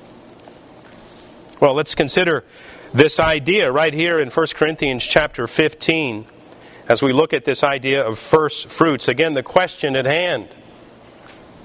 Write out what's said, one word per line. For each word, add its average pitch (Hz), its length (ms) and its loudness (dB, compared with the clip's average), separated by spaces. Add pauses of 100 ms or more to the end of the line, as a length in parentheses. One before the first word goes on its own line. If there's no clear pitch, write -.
(1600)
Well, 139 140 4
let's 127 200 -4
consider 165 500 0 (480)
this 147 260 4
idea 160 540 2
right 151 220 2
here 165 260 0
in 135 80 -2
First 160 260 -2
Corinthians 151 480 -2
chapter 151 440 0
fifteen, 147 800 -2 (600)
as 117 120 4
we 135 140 2
look 151 180 2
at 147 120 -4
this 135 200 0
idea 139 400 0
of 110 140 -4
first - 500 0
fruits. 151 400 0
Again, 151 240 0
the 135 100 -2
question 160 540 -2
at 135 80 -2
hand. 147 440 -2 (1160)